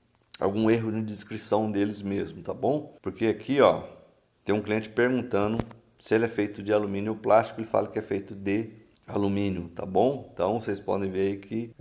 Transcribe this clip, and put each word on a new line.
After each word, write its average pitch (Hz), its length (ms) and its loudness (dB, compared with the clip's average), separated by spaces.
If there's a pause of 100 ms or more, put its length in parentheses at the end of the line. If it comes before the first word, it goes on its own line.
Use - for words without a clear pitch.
(400)
algum 107 300 2
erro 113 220 2
de 110 100 -2
descrição 107 720 -2
deles 101 280 0
mesmo, 98 440 -6
tá 95 100 -6
bom? 143 480 -4
Porque 101 240 -4
aqui, 113 340 0
ó, 85 220 8 (640)
tem 98 80 2
um 104 80 2
cliente 107 260 -2
perguntando 117 720 2 (420)
se - 140 -2
ele 113 120 6
é - 20 4
feito 104 340 -4
de 101 100 -2
alumínio 104 420 0
ou 110 40 -10
plástico, 110 420 2
ele 110 80 -8
fala 104 200 0
que - 100 -8
é 107 60 -2
feito 98 320 -6
de 101 340 -2 (380)
alumínio, 101 600 -2
tá - 140 -10
bom? 110 480 0
Então, 104 300 0
vocês 101 180 -4
podem 98 300 -2
ver 92 120 -2
aí 98 160 0
que, 113 440 -8